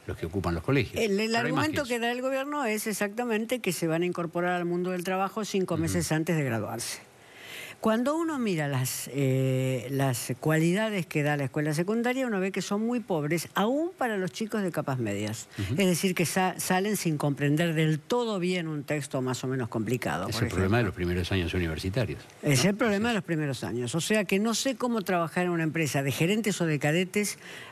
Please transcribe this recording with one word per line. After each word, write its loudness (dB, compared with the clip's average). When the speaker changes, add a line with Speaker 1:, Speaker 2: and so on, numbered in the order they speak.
Speaker 1:
los -6
que -6
ocupan -2
los -6
colegios. 0
Speaker 2:
El, 2
el 2
Speaker 1:
Pero 0
hay -2
más 2
Speaker 2:
argumento 0
Speaker 1:
que -6
Speaker 2:
que 0
Speaker 1:
eso. -2
Speaker 2:
da 0
el -2
gobierno -2
es -2
exactamente -2
que -2
se -2
van 2
a 2
incorporar 0
al 0
mundo 0
del -4
trabajo -2
cinco 0
Speaker 1:
Ujú. 0
Speaker 2:
meses 0
antes 2
de 2
graduarse. -4
Cuando 2
uno 0
mira 0
las, -2
eh, 2
las 0
cualidades 2
que -2
da 0
la -2
escuela -2
secundaria, 0
uno 0
ve 0
que -2
son -2
muy 0
pobres, 0
aún 2
para -2
los -2
chicos -2
de 0
capas -2
medias. -4
Speaker 1:
Ujú. 0
Speaker 2:
Es 6
decir, 2
que 2
sa-, 0
salen 0
sin 0
comprender 2
del 2
todo 0
bien 0
un -4
texto -2
más -2
o -4
menos -2
complicado, -2
Speaker 1:
Es -4
Speaker 2:
por 0
Speaker 1:
el 0
problema 2
de 4
Speaker 2:
ejemplo. 2
Speaker 1:
los -4
primeros 0
años 0
universitarios, -2
Speaker 2:
Es 4
Speaker 1:
¿no? 6
Speaker 2:
el 2
problema 2
de 2
Speaker 1:
Sí. 2
Speaker 2:
los -2
primeros -2
años. -4
O 0
sea 2
que 2
no 2
sé 0
cómo 0
trabajar 0
en 2
una 2
empresa 2
de 0
gerentes 2
o 4
de 2
cadetes 0